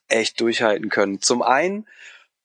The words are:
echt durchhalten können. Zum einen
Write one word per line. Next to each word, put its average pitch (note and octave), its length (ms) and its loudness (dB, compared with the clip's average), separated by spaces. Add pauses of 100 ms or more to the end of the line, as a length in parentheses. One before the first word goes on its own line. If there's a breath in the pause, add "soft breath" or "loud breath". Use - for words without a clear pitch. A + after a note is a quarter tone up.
echt A2 320 0
durchhalten A2+ 480 0
können. G2 320 -2
Zum B2 220 0
einen E3+ 440 0 (580 loud breath)